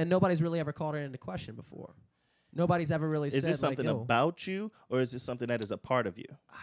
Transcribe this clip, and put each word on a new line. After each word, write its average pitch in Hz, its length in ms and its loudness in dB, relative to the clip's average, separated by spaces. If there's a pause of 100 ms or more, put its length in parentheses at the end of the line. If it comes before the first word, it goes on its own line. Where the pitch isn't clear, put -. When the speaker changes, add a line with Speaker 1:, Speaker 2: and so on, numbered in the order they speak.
Speaker 1:
and 165 80 0
nobody's 180 300 4
really 165 200 0
ever 147 120 -2
called 156 220 -4
it 151 60 -4
into 135 180 -8
question 175 380 -10
before. - 400 -16 (580)
Nobody's 170 380 2
ever 156 180 0
really 151 200 0
Speaker 2:
Is 135 120 2
Speaker 1:
said, - 40 2
Speaker 2:
this 151 140 2
something 135 280 0
Speaker 1:
like, - 80 2
"Yo." 117 60 -4
Speaker 2:
about 123 440 2
you, 196 260 -4 (160)
or 127 140 2
is 123 100 0
this 123 120 -6
something 123 240 -6
that 120 160 0
is 101 80 -4
a 95 60 -4
part 127 280 0
of 90 140 -6
you? - 60 -14 (380)